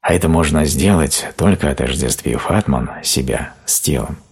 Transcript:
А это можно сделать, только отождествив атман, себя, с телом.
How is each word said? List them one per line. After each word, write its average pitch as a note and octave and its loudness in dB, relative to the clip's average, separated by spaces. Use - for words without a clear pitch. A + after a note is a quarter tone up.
А - 0
это E2 2
можно D#2 2
сделать, E2 2
только E2 2
отождествив B1+ -2
атман, - 0
себя, - -2
с - -2
телом. C2+ -2